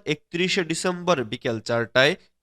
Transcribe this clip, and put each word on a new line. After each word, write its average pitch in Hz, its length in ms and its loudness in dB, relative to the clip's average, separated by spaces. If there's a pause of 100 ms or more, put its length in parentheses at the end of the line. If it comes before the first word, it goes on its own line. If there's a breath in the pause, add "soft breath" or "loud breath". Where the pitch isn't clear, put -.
একত্রিশে 175 580 -2
ডিসেম্বর 175 600 0
বিকেল 113 360 -4
চারটায় 123 560 2 (280 soft breath)